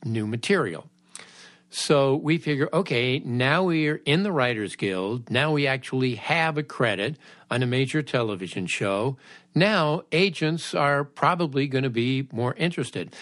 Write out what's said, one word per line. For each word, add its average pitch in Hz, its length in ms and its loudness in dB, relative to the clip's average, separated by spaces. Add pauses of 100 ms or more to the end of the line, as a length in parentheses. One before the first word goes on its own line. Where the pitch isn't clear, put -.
new 110 220 -2
material. 117 640 -2 (800)
So 139 460 4
we 160 240 2
figure, 147 340 0
okay, 131 460 0
now 131 440 2
we 160 260 2
are 151 160 -4
in 156 180 4
the 208 80 0
Writers 123 440 0
Guild. 101 540 -2
Now 139 220 2
we 143 160 2
actually 131 480 -2
have 160 420 -2
a 151 60 -2
credit 113 540 0 (340)
on 120 100 2
a 127 60 2
major 131 340 0
television 104 640 -2
show. 107 520 0 (360)
Now 170 480 2 (100)
agents 165 640 0
are 143 300 2
probably 147 640 0
gonna 131 240 0
be 131 400 0
more 120 240 -2
interested. 123 680 -4